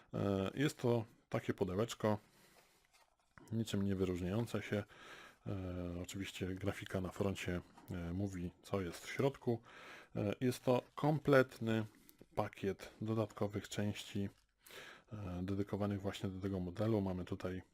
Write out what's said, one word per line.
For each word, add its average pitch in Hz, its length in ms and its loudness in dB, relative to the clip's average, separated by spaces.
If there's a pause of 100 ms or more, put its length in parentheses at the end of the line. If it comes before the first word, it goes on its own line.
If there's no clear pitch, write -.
(140)
E, 98 400 2
jest 143 240 0
to 117 280 2 (240)
takie - 240 0
pudełeczko, 104 640 2 (1300)
niczym 110 320 2
nie 98 120 2
wyróżniające 92 640 2
się. 104 220 0 (640)
E, 107 60 -2 (480)
oczywiście 92 540 -4
grafika 98 460 -2
na 90 80 -2
froncie, 92 520 0 (300)
e, 85 220 -2
mówi, 92 380 -2 (120)
co 98 180 0
jest 85 240 -6
w - 40 -8
środku. 123 500 0 (560)
E, 107 260 2
jest 123 220 2
to 123 200 6 (120)
kompletny 131 880 4 (500)
pakiet - 680 -2
dodatkowych 107 680 -2
części, 101 600 -2 (840)
e, 95 280 -6
dedykowanych 98 600 0
właśnie 98 280 -2
do 92 120 -6
tego 98 180 0
modelu. 101 420 2
Mamy 92 240 -2
tutaj 92 360 -4 (120)